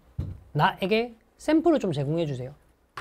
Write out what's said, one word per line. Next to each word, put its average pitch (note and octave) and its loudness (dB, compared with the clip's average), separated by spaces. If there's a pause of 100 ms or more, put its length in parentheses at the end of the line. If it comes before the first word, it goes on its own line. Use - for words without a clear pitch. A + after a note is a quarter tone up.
(540)
"나에게 F#3+ 0 (220)
샘플을 D#4+ 4
좀 F#3+ -2
제공해주세요. C#3+ -2 (480)